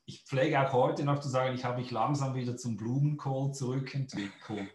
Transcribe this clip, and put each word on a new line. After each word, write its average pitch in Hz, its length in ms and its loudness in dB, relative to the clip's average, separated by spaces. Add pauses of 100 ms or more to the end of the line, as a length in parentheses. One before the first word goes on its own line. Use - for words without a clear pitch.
ich - 200 -16
pflege 139 360 2
auch 131 140 2
heute 147 300 4
noch 143 160 2
zu 131 100 -6
sagen, 131 240 2
ich 123 100 -4
habe 123 160 -2
mich 120 100 -6
langsam 131 440 0
wieder 123 200 -2
zum 117 220 -4
Blumenkohl 139 800 0
zurückentwickelt. 113 1200 -4